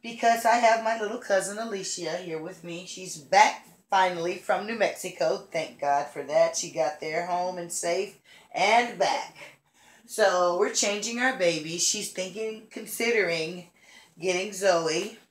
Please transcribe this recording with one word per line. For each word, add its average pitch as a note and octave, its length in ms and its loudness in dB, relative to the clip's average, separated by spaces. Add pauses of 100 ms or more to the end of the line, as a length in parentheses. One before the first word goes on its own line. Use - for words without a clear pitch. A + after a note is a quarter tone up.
because A#3 460 2
I A3+ 80 6
have A3+ 280 4
my A3+ 160 0
little G#3+ 200 -4
cousin G3 400 0
Alicia F3+ 580 -6
here E3 240 -6
with F3 220 -12
me. F3 240 -10
She's F#3 280 -12
back F3 520 2 (240)
finally F3+ 480 0
from G3 260 -2
New A3 100 -6
Mexico. F#3 760 -2
Thank D3 280 -6
God C#3+ 280 2
for C#3+ 160 -10
that. E3 340 2
She D#3+ 140 -6
got D#3 280 -2
there D#3+ 280 -4
home F3+ 320 -2
and E3+ 120 -10
safe F#3 460 -2 (340)
and A3 460 2
back. - 380 0 (720)
So F3+ 520 4
we're A#3 140 2
changing G#3+ 460 -2
our B3+ 180 2
baby. E3 400 0
She's G3+ 340 -2
thinking, G#3+ 600 -8
considering F3+ 960 -2 (520)
getting F#3 340 -2
Zoe. F3+ 680 0 (120)